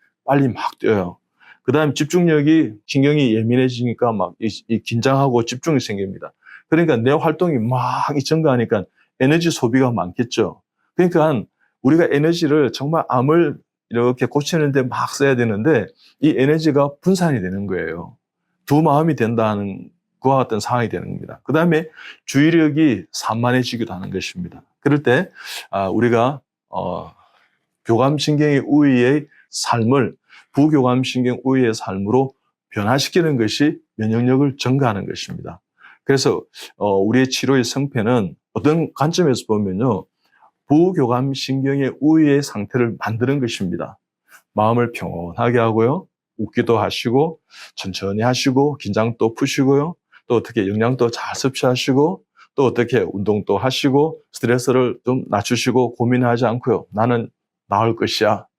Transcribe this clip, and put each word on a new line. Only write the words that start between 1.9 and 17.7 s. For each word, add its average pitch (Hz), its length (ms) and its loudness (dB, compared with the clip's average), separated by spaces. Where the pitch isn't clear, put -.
집중력이, 156 800 2
신경이 139 480 2
예민해지니까 120 800 0
막 92 280 -4
이, 113 100 -4
이 113 140 -2
긴장하고 127 640 0
집중이 131 340 -2
생깁니다. 98 540 -8
그러니까 160 300 2
내 120 140 2
활동이 160 460 0
막 120 600 -2
이 131 60 -2
증가하니까 127 600 0
에너지 160 300 2
소비가 131 420 2
많겠죠. 98 680 -4
그러니까 160 480 2
우리가 156 300 4
에너지를 151 600 2
정말 147 380 -4
암을 147 480 2
이렇게 123 360 0
고치는데 143 580 0
막 120 260 -4
써야 139 260 0
되는데 113 520 0
이 147 180 2
에너지가 143 540 2
분산이 175 400 0
되는 98 260 -6
거예요. 85 500 -8